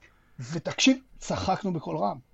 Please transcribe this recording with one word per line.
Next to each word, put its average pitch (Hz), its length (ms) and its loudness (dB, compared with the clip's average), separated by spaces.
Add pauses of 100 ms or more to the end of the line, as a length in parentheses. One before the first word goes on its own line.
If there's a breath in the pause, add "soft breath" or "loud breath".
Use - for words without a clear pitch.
(520 soft breath)
ותקשיב, 254 460 2 (200)
צחקנו 185 540 0
בקול 160 240 -4
רם. 180 200 0 (180)